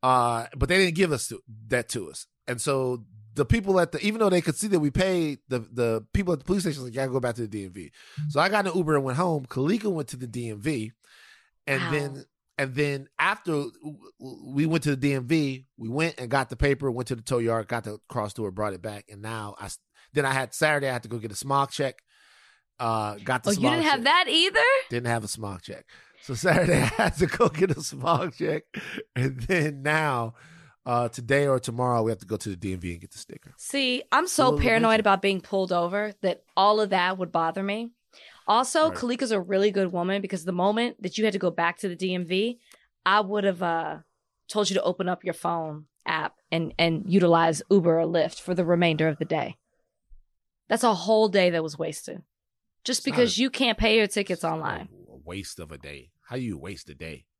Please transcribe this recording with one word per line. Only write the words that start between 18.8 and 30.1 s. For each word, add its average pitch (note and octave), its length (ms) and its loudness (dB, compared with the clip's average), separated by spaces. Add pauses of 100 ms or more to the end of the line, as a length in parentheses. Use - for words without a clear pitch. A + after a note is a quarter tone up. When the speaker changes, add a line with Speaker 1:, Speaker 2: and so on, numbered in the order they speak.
Speaker 1:
back. G#2 260 -10
And G2+ 140 -18
now A2 380 -8
I G2+ 60 -10
s-, - 120 -12 (340)
then C#3 140 2
I C3+ 60 0
had C3 220 -2
Saturday, D3 340 2
I B2+ 40 -2
had A#2+ 120 -6
to A2+ 40 -14
go A#2 100 -8
get G#2+ 120 -8
a G2+ 60 -12
smog C#3 340 0
check. - 320 -4 (760)
Uh, A2 420 0
got B2+ 220 -2
the G3+ 60 0
Speaker 2:
Oh, - 20 2
you F#3+ 80 0
Speaker 1:
smog A#3+ 140 2
Speaker 2:
didn't E4 100 0
have D4 160 2
Speaker 1:
check. A#3 60 -8
Speaker 2:
that F4 220 4
either? F#4 320 2 (300)
Speaker 1:
Didn't A#2+ 160 -4
have A#2 160 0
a G2+ 60 -10
smog G2+ 340 -10
check. - 240 -16 (360)
So C3+ 120 -8
Saturday E3+ 400 4
<laughs> C3 80 4
I - 40 2
had F#3 320 0
to D#3+ 100 4
go A#3 200 2
get E3 220 0
a D3 100 -2
smog C#3+ 540 -2
check. D#3 300 -4 (500)
And C3 280 -2
then D3 420 0
now, C#3+ 500 0 (500)